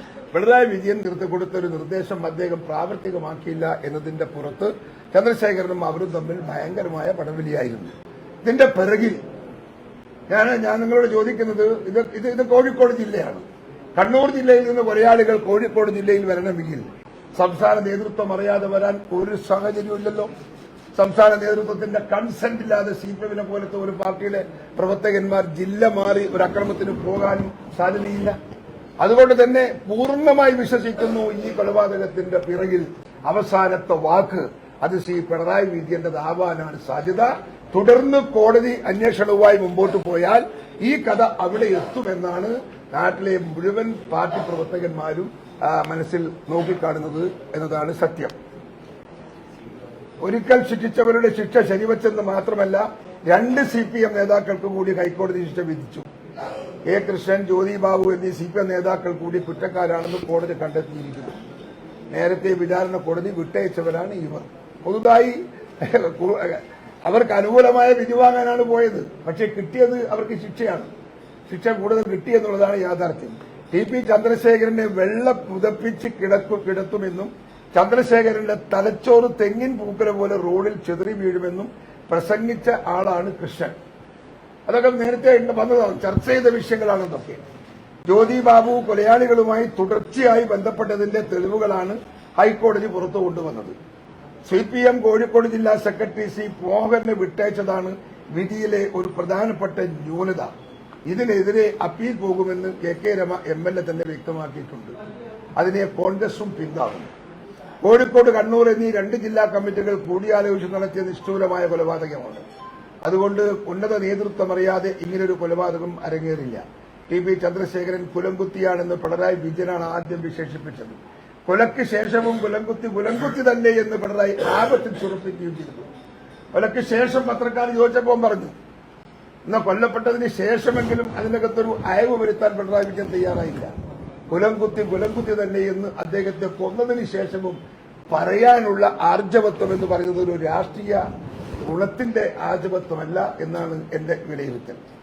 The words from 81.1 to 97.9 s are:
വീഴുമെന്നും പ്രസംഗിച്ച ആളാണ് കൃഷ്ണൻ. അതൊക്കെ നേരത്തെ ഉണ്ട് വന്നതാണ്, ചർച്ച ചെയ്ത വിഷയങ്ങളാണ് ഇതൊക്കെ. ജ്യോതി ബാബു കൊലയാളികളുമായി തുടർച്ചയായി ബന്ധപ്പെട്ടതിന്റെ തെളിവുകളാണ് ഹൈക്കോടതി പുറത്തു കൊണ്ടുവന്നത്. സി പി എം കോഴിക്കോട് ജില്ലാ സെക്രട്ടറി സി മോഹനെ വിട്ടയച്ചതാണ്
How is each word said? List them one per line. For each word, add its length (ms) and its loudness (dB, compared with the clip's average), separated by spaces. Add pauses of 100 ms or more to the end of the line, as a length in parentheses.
വീഴുമെന്നും 600 -4 (380)
പ്രസംഗിച്ച 600 0
ആളാണ് 640 0 (100)
കൃഷ്ണൻ. 280 -6 (1000)
അതൊക്കെ 220 4
നേരത്തെ 460 4
ഉണ്ട് 160 2
വന്നതാണ്, 500 2
ചർച്ച 260 -2
ചെയ്ത 200 4
വിഷയങ്ങളാണ് 580 0
ഇതൊക്കെ. 300 -10 (680)
ജ്യോതി 360 6
ബാബു 480 6
കൊലയാളികളുമായി 800 4 (120)
തുടർച്ചയായി 640 4
ബന്ധപ്പെട്ടതിന്റെ 760 -2
തെളിവുകളാണ് 800 -2 (400)
ഹൈക്കോടതി 480 4
പുറത്തു 320 -6
കൊണ്ടുവന്നത്. 800 -8 (540)
സി 120 4
പി 160 -6
എം 220 6
കോഴിക്കോട് 480 4
ജില്ലാ 280 2
സെക്രട്ടറി 520 -4
സി 220 -10 (100)
മോഹനെ 520 0
വിട്ടയച്ചതാണ് 840 -2 (340)